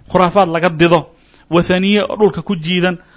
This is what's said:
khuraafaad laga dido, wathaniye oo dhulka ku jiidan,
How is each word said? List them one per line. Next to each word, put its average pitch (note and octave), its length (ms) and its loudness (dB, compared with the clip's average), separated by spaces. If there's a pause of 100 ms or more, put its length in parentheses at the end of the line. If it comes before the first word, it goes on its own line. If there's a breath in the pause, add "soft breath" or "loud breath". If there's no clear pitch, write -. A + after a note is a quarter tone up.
khuraafaad F3+ 400 2
laga E3 220 -2
dido, E3 300 2 (500 soft breath)
wathaniye F#3 580 0
oo - 80 -8
dhulka F#3+ 260 0
ku G3+ 140 -6
jiidan, F3 400 -2 (200 soft breath)